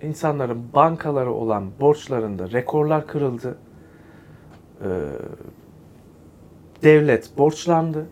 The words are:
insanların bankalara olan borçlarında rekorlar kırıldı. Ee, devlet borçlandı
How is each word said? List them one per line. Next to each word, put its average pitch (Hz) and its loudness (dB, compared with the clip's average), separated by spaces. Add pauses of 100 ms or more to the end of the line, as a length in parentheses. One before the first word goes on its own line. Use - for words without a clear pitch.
insanların 143 -4 (120)
bankalara 147 2
olan 107 -2 (100)
borçlarında 113 0
rekorlar 151 0
kırıldı. 127 -6 (1200)
Ee, 101 -10 (2000)
devlet 151 6
borçlandı 160 0